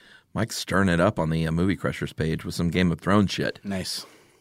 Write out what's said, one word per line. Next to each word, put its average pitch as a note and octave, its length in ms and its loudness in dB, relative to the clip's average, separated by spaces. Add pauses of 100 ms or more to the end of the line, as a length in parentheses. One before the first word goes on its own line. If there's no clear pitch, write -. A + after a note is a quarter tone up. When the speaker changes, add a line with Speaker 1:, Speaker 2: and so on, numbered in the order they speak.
(340)
Speaker 1:
Mike's G#2 220 -2
stirring F#2 320 2
it E2+ 120 4
up G2+ 180 4
on D#2+ 120 0
the, D#2+ 160 0
uh, D#2+ 60 -2
Movie F2 240 2
Crushers - 360 -6
page D#2+ 320 -2
with F2 100 -8
some E2+ 140 0
Game F2+ 240 2
of D#2 80 -6
Thrones G2 300 2
shit. - 340 -4
Speaker 2:
Nice. F#2+ 400 -6 (360)